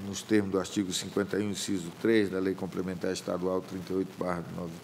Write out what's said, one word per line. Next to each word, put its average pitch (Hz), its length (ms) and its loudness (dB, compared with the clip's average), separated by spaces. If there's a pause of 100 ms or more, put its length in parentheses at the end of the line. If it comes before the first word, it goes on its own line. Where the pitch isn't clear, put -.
nos 95 160 -6
termos 104 300 4
do 95 80 4
artigo 92 320 0
cinquenta 98 480 0
e - 20 2
um, 104 80 0
inciso 87 400 -2 (100)
três, 110 300 6
da 95 80 -2
Lei 95 160 2
Complementar 92 580 -2
Estadual 92 480 0
trinta 92 320 -6
e 92 40 2
oito 95 200 0
barra 87 280 -2 (100)
noventa 85 300 -6